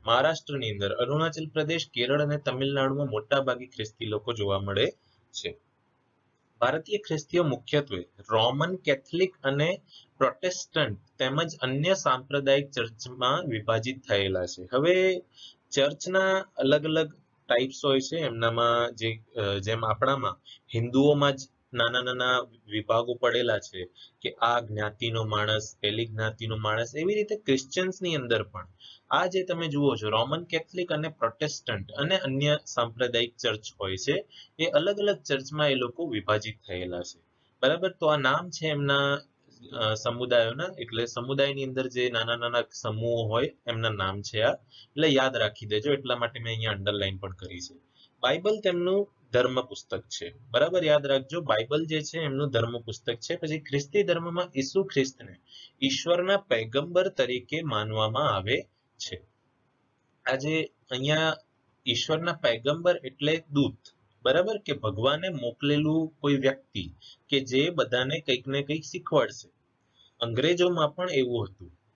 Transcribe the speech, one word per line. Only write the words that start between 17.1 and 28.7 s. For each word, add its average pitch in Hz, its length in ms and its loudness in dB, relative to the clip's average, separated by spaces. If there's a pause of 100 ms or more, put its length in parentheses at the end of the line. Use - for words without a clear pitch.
types 131 360 0
હોય 135 140 4
છે 147 180 -4
એમનામાં, 117 800 2
જે, 113 280 -4 (140)
અ, 101 200 0
જેમ 110 280 -2
આપણામાં 113 540 -2 (360)
હિન્દુઓમાં 135 600 4
જ 135 60 -12 (320)
નાના 120 280 0
નાના 127 380 0 (280)
વિભાગો 113 460 0
પડેલા 117 460 2
છે 92 260 -10 (360)
કે 120 100 -4
આ 120 280 2
જ્ઞાતિનો 110 640 -4
માણસ, 107 580 -2
પેલી 107 240 0
જ્ઞાતિનો 110 500 -6
માણસ, 107 400 -2
એવી 175 180 0
રીતે 214 220 0
ક્રિશ્ચિયન્સની 180 800 -2
અંદર 117 280 0
પણ 90 240 -12 (440)